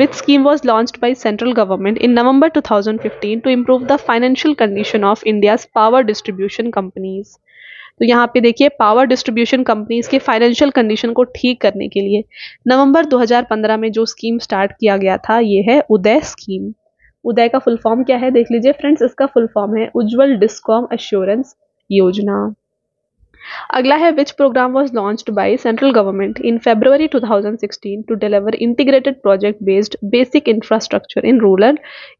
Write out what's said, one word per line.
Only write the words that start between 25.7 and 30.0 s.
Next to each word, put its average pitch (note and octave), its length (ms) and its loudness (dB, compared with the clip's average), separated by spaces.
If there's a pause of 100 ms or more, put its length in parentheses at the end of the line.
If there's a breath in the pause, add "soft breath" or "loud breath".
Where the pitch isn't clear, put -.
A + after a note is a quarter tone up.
government G3 420 -4
in A#3 240 -2
February C4 480 2
two A#3+ 140 0
thousand G#3+ 400 -2
sixteen G#3 420 -12
to A3 160 -4
deliver G#3 340 -2
integrated C4+ 640 0
project G3+ 420 0
based G3 380 -2 (100)